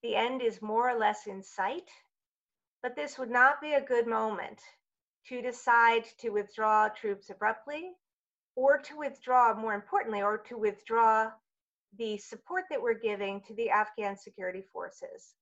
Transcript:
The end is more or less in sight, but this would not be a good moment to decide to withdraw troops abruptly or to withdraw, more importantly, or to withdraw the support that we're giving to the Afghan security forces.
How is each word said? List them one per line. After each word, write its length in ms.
The 100
end 280
is 200
more 260
or 80
less 300
in 160
sight, 480
but 100
this 240
would 120
not 300
be 120
a 120
good 220
moment 540
to 160
decide 640
to 100
withdraw 580
troops 420
abruptly 600
or 220
to 200
withdraw, 560
more 200
importantly, 480
or 160
to 180
withdraw 760
the 200
support 520
that 100
we're 180
giving 440
to 120
the 160
Afghan 460
security 560
forces. 680